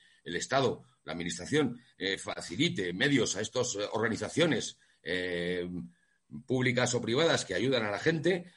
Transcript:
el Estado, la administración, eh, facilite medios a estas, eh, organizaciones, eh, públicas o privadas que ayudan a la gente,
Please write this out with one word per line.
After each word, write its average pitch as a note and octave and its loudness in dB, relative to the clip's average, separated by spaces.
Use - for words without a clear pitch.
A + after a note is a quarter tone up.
el E2+ -4
Estado, B2+ 0
la - -8
administración, F2 -2
eh, F#2+ -2
facilite G2 -2
medios A2+ 2
a F#2+ -2
estas, A#2+ -2
eh, G2+ -4
organizaciones, A2 0
eh, F2+ -2
públicas B2 2
o A2+ 0
privadas C3 2
que F#2+ -6
ayudan A#2+ 2
a G#2 0
la G2 -2
gente, E3 2